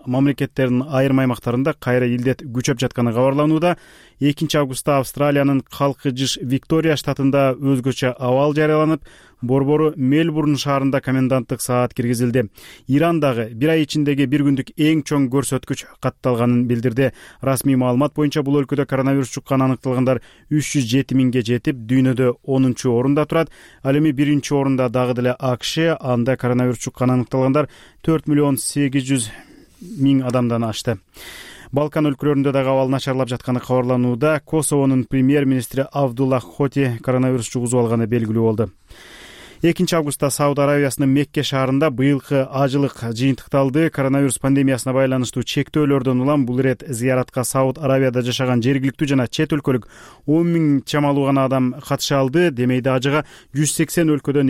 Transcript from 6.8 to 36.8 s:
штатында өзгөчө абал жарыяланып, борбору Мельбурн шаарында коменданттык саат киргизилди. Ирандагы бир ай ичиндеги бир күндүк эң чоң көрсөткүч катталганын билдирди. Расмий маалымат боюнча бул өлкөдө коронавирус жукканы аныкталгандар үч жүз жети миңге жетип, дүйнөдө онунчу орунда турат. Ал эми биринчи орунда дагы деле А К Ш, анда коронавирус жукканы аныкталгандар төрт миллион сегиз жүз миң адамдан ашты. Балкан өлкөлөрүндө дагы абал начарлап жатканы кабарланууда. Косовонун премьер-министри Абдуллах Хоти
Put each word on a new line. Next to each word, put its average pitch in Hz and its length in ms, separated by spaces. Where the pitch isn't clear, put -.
штатында 135 560
өзгөчө 135 540
абал 135 320
жарыяланып, 151 540
борбору 139 560
Мельбурн 151 640
шаарында 139 400
коменданттык 131 640
саат 123 320
киргизилди. 120 540
Ирандагы 143 540
бир 135 160
ай 160 140
ичиндеги 143 420
бир 143 160
күндүк 139 320
эң 156 320
чоң 139 240
көрсөткүч 135 540
катталганын 123 640
билдирди. 120 460
Расмий 135 400
маалымат 127 400
боюнча 151 240
бул 139 160
өлкөдө 139 320
коронавирус 135 400
жукканы 135 380
аныкталгандар 127 500
үч 147 240
жүз 123 160
жети 131 240
миңге 127 240
жетип, 120 480
дүйнөдө 127 460
онунчу 131 480
орунда 135 340
турат. 165 220
Ал 135 140
эми 151 160
биринчи 143 400
орунда 135 380
дагы 123 260
деле 123 240
А 127 160
К - 80
Ш, 160 340
анда 123 380
коронавирус 123 480
жукканы 127 300
аныкталгандар 131 560
төрт 160 240
миллион 143 300
сегиз 139 500
жүз 123 220
миң 139 480
адамдан 120 400
ашты. 110 320
Балкан 151 400
өлкөлөрүндө 139 400
дагы 135 220
абал 131 180
начарлап 131 400
жатканы 123 320
кабарланууда. 127 840
Косовонун 139 600
премьер-министри 131 840
Абдуллах 131 520
Хоти 135 600